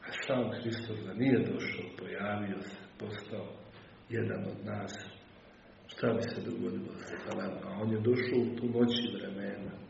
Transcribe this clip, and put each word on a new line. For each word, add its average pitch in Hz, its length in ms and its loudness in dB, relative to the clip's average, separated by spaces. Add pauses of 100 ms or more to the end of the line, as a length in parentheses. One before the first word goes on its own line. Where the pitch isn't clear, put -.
A - 20 -10 (160)
sam 123 260 4
Hristos 110 540 -2
da 95 80 -6
nije 117 260 6
došao, - 600 -2
pojavio 98 640 -2
se, - 160 -10 (220)
postao 104 480 -6 (640)
jedan 113 320 0 (120)
od - 120 -8
nas, 104 280 -4 (920)
šta - 260 2
bi - 80 2
se - 280 -2
dogodilo 98 480 -2
sa - 400 -6
nama? 98 260 -2
A 98 180 -6
on 110 100 2
je 107 80 4
došao 123 400 6
u 117 180 2
tu 127 80 -2 (140)
noć 120 200 10
i 98 180 0
vremena 98 580 -6 (140)